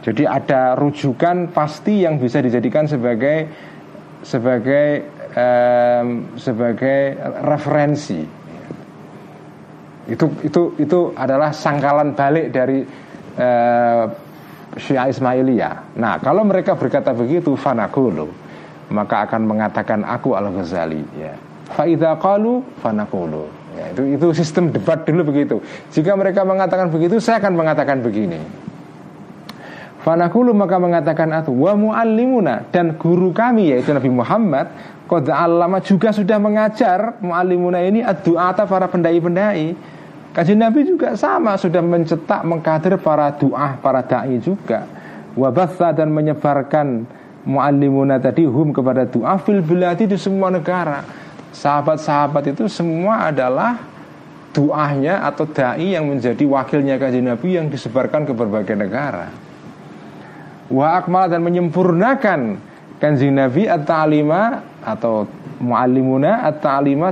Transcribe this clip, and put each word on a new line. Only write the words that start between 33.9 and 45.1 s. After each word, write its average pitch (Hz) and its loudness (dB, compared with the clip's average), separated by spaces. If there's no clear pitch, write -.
Nabi 135 2
Muhammad, 139 0
qad 165 2
allama, 170 2
juga 196 2
sudah 208 2
mengajar, 214 0
muallimuna 180 0
ini 214 2
ad-du'ata, 180 0
para 190 2
pendai-pendai. 175 0
Kanjeng 196 4
Nabi 233 4
juga 262 0
sama, 330 0
sudah 180 0
mencetak, 170 0
mengkader 165 0
para 151 2
du'ah, 139 -2
para 131 2
da'i 123 -2
juga. 135 -4